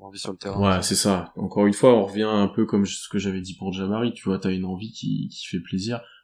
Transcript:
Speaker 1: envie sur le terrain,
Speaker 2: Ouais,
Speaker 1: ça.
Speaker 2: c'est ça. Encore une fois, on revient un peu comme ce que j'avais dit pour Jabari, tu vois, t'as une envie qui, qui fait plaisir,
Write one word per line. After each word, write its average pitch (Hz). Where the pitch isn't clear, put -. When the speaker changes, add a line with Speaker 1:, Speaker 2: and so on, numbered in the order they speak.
Speaker 1:
envie 98
sur 101
le 92
terrain, 98
Speaker 2:
Ouais, 98
Speaker 1:
ça. 90
Speaker 2:
c'est 98
ça. 95
Encore 101
une 104
fois, 127
on 104
revient 101
un 104
peu 110
comme 101
ce -
que 104
j'avais 95
dit 95
pour 95
Jabari, 104
tu -
vois, 95
t'as 95
une 92
envie 95
qui, -
qui -
fait 90
plaisir, 107